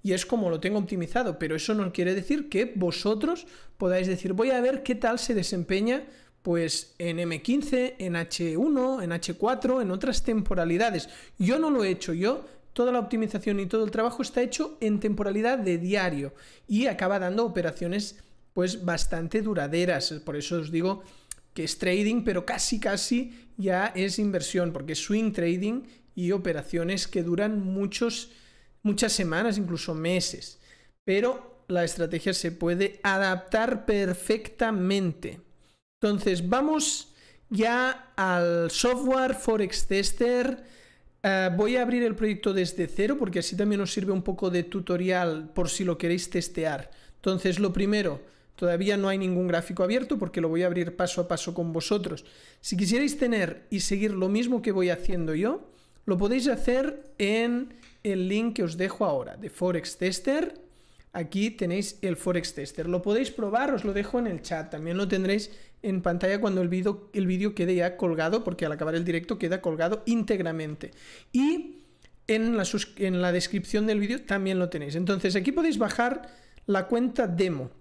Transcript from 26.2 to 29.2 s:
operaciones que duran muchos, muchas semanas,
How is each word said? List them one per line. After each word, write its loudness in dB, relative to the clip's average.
operaciones 0
que 0
duran 2
muchos, -2
muchas 2
semanas, 2